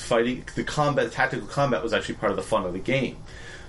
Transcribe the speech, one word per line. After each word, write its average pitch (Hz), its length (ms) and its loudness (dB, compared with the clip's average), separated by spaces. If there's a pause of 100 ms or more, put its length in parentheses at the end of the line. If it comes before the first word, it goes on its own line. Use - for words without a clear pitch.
fighting, 123 400 2 (120)
the 123 100 -2
combat, 139 480 2
tactical 131 340 0
combat 127 340 2
was 113 120 -2
actually 120 220 0
part 104 160 2
of 95 40 2
the 90 80 -2
fun 101 220 0
of 90 80 -4
the 95 60 -4
game. 127 360 0 (540)